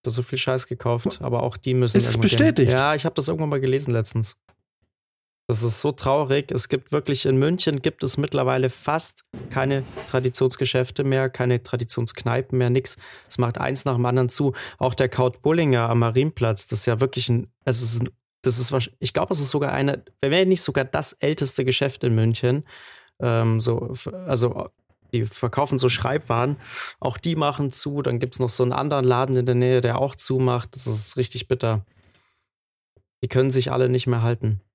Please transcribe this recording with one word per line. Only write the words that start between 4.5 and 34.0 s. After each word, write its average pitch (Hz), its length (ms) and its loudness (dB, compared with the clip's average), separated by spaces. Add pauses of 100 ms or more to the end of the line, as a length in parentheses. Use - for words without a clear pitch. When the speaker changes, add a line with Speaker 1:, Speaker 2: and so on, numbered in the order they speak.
Speaker 1:
Das 113 140 0
ist 117 180 0
so 147 120 0
traurig. 139 600 0
Es - 160 -2
gibt - 240 -2
wirklich, 147 340 0
in 131 100 4
München 147 460 2
gibt 156 220 -2
es 131 120 -2
mittlerweile 131 540 0
fast - 540 -4 (260)
keine 135 320 0 (280)
Traditionsgeschäfte 131 920 0
mehr, 135 260 0
keine 123 320 0
Traditionskneipen 120 960 -4
mehr, 123 120 2
nix. 131 260 0 (320)
Es - 100 -8
macht 120 200 0
eins 131 260 -2
nach 135 120 0
dem 123 100 2
anderen 123 220 2
zu. 139 240 0 (260)
Auch 127 160 0
der 131 140 2
Kaut 127 340 0
Bullinger 143 480 4
am 117 80 4
Marienplatz, 117 720 0
das 113 120 -4
ist - 60 -2
ja 117 140 2
wirklich 131 280 0
ein, 123 200 0 (160)
es 117 180 0
ist 117 200 -2
ein, - 80 -4 (320)
das 120 160 0
ist 127 140 -2
wahrsch-, 127 280 -2
ich - 120 -4
glaub, - 180 0
es 165 100 0
ist 139 100 -2
sogar 143 220 0
eine, 139 320 0 (180)
wenn 175 260 4
nicht 190 140 4
sogar 135 220 0
das 151 300 -4
älteste 143 500 -2
Geschäft 131 400 0
in 117 100 2
München. 117 500 2 (560)
Ähm, 113 400 2
so, 117 340 -2
f-, - 120 -14
also, 120 640 -2 (440)
die 113 120 -2
verkaufen 135 560 -2
so 127 80 2
Schreibwaren. 131 680 0 (440)
Auch 131 180 -4
die 165 160 -4
machen 143 380 -2
zu. 143 300 -4
Dann 123 180 0
gibt's 127 180 -4
noch 123 120 0
so - 120 0
einen 123 120 2
anderen 139 320 0
Laden 127 300 2
in 123 100 2
der 123 100 2
Nähe, 127 240 4
der 117 180 0
auch 135 160 -2
zumacht. 127 640 -2
Das 127 100 -8
ist 110 300 -4
richtig 127 320 -4
bitter. 113 360 0 (1400)
Die 120 40 -6
können 131 220 2
sich 131 220 0
alle 127 160 2
nicht 127 180 0